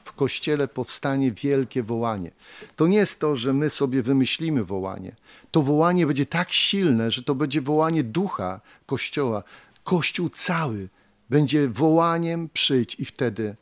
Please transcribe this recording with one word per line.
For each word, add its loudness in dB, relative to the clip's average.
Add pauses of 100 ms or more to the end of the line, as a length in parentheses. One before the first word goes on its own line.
w -18
Kościele -2
powstanie -2
wielkie -2
wołanie. -4 (440)
To 2
nie 4
jest 0
to, 0
że -2
my 0
sobie 0
wymyślimy 2
wołanie. -8 (360)
To 4
wołanie 4
będzie 0
tak -4
silne, 2
że -4
to 0
będzie -2
wołanie 2
ducha -4 (240)
Kościoła. -4 (400)
Kościół -2
cały -4 (400)
będzie 4
wołaniem: 2
"Przyjdź", 0
i -6
wtedy -4